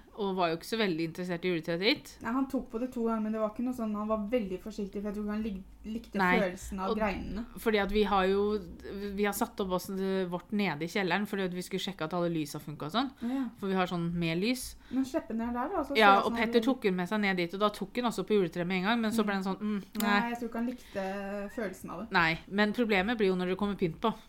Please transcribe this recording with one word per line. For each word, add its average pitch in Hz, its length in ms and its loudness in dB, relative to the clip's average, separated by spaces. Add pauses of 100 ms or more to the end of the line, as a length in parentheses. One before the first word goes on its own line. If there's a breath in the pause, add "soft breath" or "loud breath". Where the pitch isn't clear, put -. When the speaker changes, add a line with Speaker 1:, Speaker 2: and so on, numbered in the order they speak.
(120)
Speaker 1:
og 196 260 -2
var 170 140 4
jo 165 60 -2
ikke - 100 -14
så 220 100 -2
veldig 170 300 2
interessert 175 380 -6
i 180 40 2
juletreet 170 320 0
ditt. 262 280 0 (120)
Speaker 2:
Nei, 226 120 -4
han 269 160 2
tok - 200 -4
på 220 80 -4
det 254 160 -6
to 226 140 -2
ganger, 220 160 -2
men 214 100 -2
det 220 80 -2
var 214 80 2
ikke 240 160 -6
noe 254 80 -2
sånn, 220 240 -4
han 214 120 -2
var 214 200 0
veldig 202 320 0
forsiktig, 202 380 -6
for 208 100 -4
jeg 196 60 -6
tror 208 80 -4
ikke 208 100 -4
han 220 120 -2
lik-, 190 240 -8 (140)
likte 220 360 -6
Speaker 1:
Nei, 180 180 6
Speaker 2:
følelsen 190 440 -2
av 190 120 0
Speaker 1:
og 214 40 -2
Speaker 2:
greinene. 208 440 -2 (180)
Speaker 1:
fordi 214 220 4
at 196 120 0
vi 214 120 6
har 190 240 4
jo, 196 120 2 (720)
vi 208 120 2
har 202 80 0
satt 226 280 -4
opp 185 120 -2
oss, 180 140 0 (420)
vårt 175 240 -6
nede 165 320 0
i 165 40 -4
kjelleren, 196 400 0
fordi 196 180 0
at 175 60 -6
vi - 120 -6
skulle 185 160 -4
sjekke 185 240 -4
at 160 80 -4
alle 175 160 2
lysa 156 320 -2
funka 147 280 -8
og 165 40 -6
sånn. 254 160 0 (120)
Speaker 2:
Å 240 100 -2
ja. 269 120 0 (140)
Speaker 1:
For 196 120 -4
vi 190 80 2
har 180 120 2
sånn 170 160 0 (120)
med 170 240 0
lys. 247 260 -2 (220 loud breath)
Speaker 2:
Men 262 160 0
slipp 311 240 -4
den 226 120 -2
ned 240 120 -4
der 254 200 -2
da, 339 80 0
så 269 160 0
Speaker 1:
Ja, 208 140 10
Speaker 2:
ser 196 80 8
det - 60 2
Speaker 1:
og 214 40 0
Speaker 2:
sånn 233 120 -2
Speaker 1:
Petter 233 200 4
Speaker 2:
ut. 226 60 2
Speaker 1:
tok 254 180 2
den 190 120 2
med 175 120 0
seg 214 140 0
ned 190 180 4
dit, 170 160 -2
og 208 80 2
da 202 80 4
tok - 280 -6
hun 240 80 4
også 180 160 -2
på 214 120 4
juletreet 175 320 0
med 185 140 2
en 196 60 2
gang, 233 120 2
men 220 120 0
så 220 80 4
Speaker 2:
Mm. 208 40 2
Speaker 1:
ble 202 80 2
den 196 140 -2
sånn, 190 100 -2
mm, 208 240 -2 (160)
Speaker 2:
Nei, 208 80 2
Speaker 1:
nei. 208 240 4
Speaker 2:
jeg 240 80 -4
tror 240 100 -6
ikke 233 140 -6
han 240 80 -2
likte 196 380 -8 (500)
følelsen 190 320 -6
av 170 100 -10
det. 220 140 -10
Speaker 1:
Nei, 170 160 6 (180)
men 208 240 2
problemet 214 460 2
blir 208 100 4
jo 185 80 2
når 180 140 0
det 185 80 -2
kommer 202 180 -2
pynt 175 240 -2
på. 220 140 2 (140)